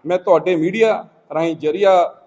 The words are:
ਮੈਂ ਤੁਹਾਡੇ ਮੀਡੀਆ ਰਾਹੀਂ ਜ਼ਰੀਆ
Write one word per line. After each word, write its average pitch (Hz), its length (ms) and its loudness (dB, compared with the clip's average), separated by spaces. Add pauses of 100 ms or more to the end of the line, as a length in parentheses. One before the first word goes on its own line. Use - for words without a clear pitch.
ਮੈਂ 180 140 -4
ਤੁਹਾਡੇ 180 360 0
ਮੀਡੀਆ 190 480 -2 (300)
ਰਾਹੀਂ 165 240 -2
ਜ਼ਰੀਆ 175 560 0 (140)